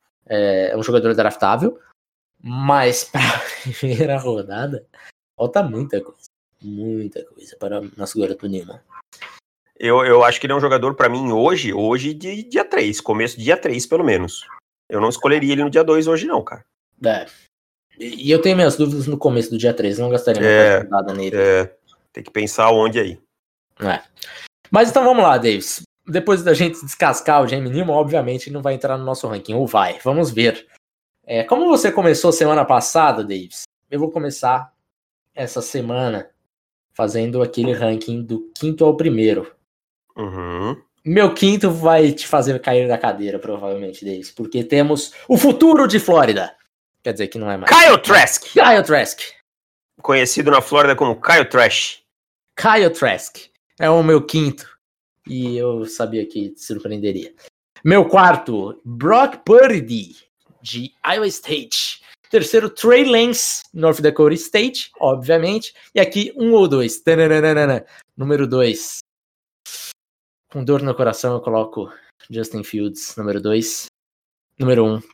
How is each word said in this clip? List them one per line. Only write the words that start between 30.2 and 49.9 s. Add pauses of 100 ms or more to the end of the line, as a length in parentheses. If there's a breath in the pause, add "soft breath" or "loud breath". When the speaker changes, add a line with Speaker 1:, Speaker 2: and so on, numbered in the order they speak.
Speaker 1:
ver. (580 soft breath)
É,
como
você
começou
semana
passada,
Davis, (260)
eu
vou
começar (580)
essa
semana (640)
fazendo
aquele
ranking
do
quinto
ao
primeiro. (600)
Speaker 2:
Uhum. (240)
Speaker 1:
Meu
quinto
vai
te
fazer
cair
da
cadeira,
provavelmente,
Davis,
porque
temos (120 loud breath)
o
futuro
de
Flórida. (480)
Quer
dizer
que
não
é
mais.
Speaker 2:
Kyle
Trask! (100)
Speaker 1:
Kyle
Trask! (800)